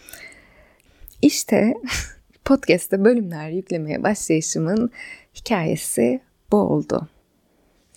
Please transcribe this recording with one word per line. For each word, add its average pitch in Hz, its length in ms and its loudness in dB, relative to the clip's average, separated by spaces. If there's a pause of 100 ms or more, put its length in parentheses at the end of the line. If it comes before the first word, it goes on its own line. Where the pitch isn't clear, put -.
(1200)
İşte 226 520 2 (340)
<laughs> - 360 -20
podcast'te 196 600 2
bölümler 175 460 2
yüklemeye 165 520 -4
başlayışımın 170 880 0 (440)
hikayesi 220 840 -2 (320)
bu 208 40 6
oldu. 156 520 0 (880)